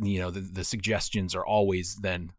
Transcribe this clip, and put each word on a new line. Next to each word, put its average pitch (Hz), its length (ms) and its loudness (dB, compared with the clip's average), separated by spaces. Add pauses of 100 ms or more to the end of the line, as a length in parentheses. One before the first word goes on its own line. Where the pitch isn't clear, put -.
you 101 200 2
know, 90 100 -2
the, 95 80 -4
the 95 240 -6
suggestions 101 720 0
are 90 100 -2
always 98 520 2
then 90 420 -2